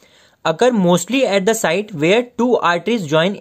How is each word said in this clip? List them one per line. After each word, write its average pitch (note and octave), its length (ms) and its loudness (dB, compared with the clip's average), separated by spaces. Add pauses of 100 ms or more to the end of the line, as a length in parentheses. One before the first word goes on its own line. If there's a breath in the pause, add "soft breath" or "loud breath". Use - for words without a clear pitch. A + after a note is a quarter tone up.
(460 soft breath)
Occur D#3+ 240 2 (160)
mostly F3+ 420 2
at G3 200 0
the A3 120 2
site G3 320 -2 (120)
where G#3 200 2 (160)
two A#3+ 100 0 (220)
arteries F3 400 -2
join E3 300 0